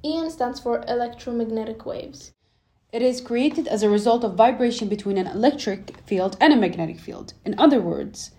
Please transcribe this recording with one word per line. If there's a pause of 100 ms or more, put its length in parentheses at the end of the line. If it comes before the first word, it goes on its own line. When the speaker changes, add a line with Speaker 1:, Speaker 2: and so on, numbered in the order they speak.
Speaker 1:
E
M
stands
for
electromagnetic
waves. (600)
Speaker 2:
It
is
created
as
a
result
of
vibration
between
an
electric (120)
field
and
a
magnetic
field. (100)
In
other
words